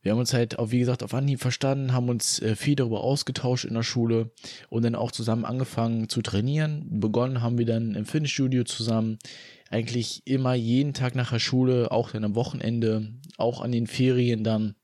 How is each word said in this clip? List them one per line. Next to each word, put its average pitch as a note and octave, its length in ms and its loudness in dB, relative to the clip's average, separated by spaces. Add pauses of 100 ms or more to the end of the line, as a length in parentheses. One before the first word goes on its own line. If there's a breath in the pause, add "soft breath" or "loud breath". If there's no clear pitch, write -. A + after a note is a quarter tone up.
Wir G2 80 0
haben A2+ 80 4
uns B2 160 0
halt A#2+ 240 0
auch, A2+ 100 -2
wie B2 80 2
gesagt, B2 240 2
auf - 140 -6
Anhieb C#3 260 0
verstanden, C3+ 500 0
haben B2 180 2
uns, - 300 -2
äh, A2 160 0
viel D3 200 2
darüber A#2 280 0
ausgetauscht B2+ 640 0
in - 80 -4
der A2+ 80 0
Schule A2+ 480 0 (400 loud breath)
und A#2 160 0
dann A#2 80 2
auch - 180 -2
zusammen A2+ 340 -2
angefangen A#2 640 -2
zu - 120 0
trainieren. D3 640 -2 (140)
Begonnen A#2 420 0
haben A#2 160 0
wir A#2+ 80 2
dann A2+ 300 0
im G#2+ 100 -4
Fitnessstudio C3+ 600 0
zusammen, A2+ 520 0 (540 loud breath)
eigentlich A2+ 560 -4
immer C3 260 2
jeden B2+ 400 2
Tag B2+ 220 -2
nach B2 160 0
der A#2 80 0
Schule, B2+ 500 4
auch A#2+ 220 0
dann A2 120 -4
am G#2 120 0
Wochenende, A2+ 800 0 (240)
auch A#2+ 220 0
an B2 100 -2
den A#2 160 2
Ferien B2 560 2
dann. A2 400 0